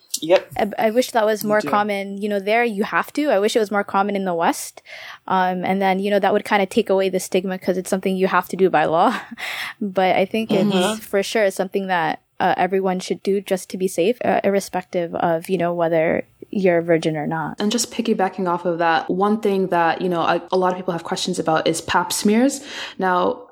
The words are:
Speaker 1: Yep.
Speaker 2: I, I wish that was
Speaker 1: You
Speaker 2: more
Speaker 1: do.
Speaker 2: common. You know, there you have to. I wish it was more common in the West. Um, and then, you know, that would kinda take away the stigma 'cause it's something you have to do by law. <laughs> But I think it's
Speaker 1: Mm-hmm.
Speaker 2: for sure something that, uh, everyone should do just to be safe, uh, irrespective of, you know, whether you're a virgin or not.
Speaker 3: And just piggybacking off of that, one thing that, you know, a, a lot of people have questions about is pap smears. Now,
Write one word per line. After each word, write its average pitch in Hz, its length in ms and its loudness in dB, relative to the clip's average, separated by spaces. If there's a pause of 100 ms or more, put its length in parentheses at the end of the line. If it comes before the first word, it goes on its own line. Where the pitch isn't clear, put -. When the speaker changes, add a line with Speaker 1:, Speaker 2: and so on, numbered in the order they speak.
(220)
Speaker 1:
Yep. 180 340 2
Speaker 2:
I, 208 220 -2
I 220 140 0
wish 247 200 0
that 220 140 2
was 214 180 0
Speaker 1:
You 208 60 -2
Speaker 2:
more 214 100 4
Speaker 1:
do. 208 100 -2
Speaker 2:
common. 202 520 -2
You 208 80 -2
know, 202 100 -2
there 214 240 2
you 214 200 -2
have 180 300 -2
to. 294 160 0
I 196 100 4
wish 214 180 2
it - 20 4
was 208 120 0
more 202 120 0
common 202 320 0
in 196 80 -2
the 185 100 -2
West. - 480 -2 (460)
Um, 185 380 0
and 196 160 0
then, 190 180 2
you 202 120 -2
know, 202 80 2
that 185 120 2
would 202 140 0
kinda 202 200 2
take 202 240 0
away 190 200 2
the 185 100 -2
stigma 185 400 -2
'cause 185 180 -2
it's 185 120 -6
something 190 260 0
you 185 120 2
have 180 220 0
to - 60 -4
do 185 140 4
by 156 160 4
law. 190 340 2 (320)
<laughs> - 300 -10
But 190 340 2
I 185 80 2
think 220 280 -2
it's 202 120 4
Speaker 1:
Mm-hmm. 208 380 0
Speaker 2:
for 196 220 0
sure 208 280 0
something 190 360 -4
that, 170 340 -2 (180)
uh, 180 180 2
everyone 185 420 0
should - 240 -6
do 202 180 0
just 190 280 -4
to 208 80 -8
be 185 100 0
safe, 190 360 0
uh, - 200 2
irrespective 180 720 -2
of, 170 340 0
you 185 80 0
know, 170 160 -2
whether 165 520 2 (240)
you're 180 300 2
a 165 40 0
virgin 170 320 2
or 151 100 -4
not. 160 340 -4
Speaker 3:
And 208 120 0
just 233 200 -2
piggybacking 196 560 -2
off 175 180 -2
of 170 140 0
that, 165 300 2
one 202 300 2
thing 196 280 2
that, 170 340 2
you 180 80 0
know, 170 120 0
a, 170 200 2 (100)
a 190 60 2
lot 185 140 2
of 180 60 -4
people 185 140 -4
have 170 120 -4
questions 180 360 -4
about 160 280 2
is 160 120 0
pap - 320 0
smears. 240 500 2 (380)
Now, 185 520 0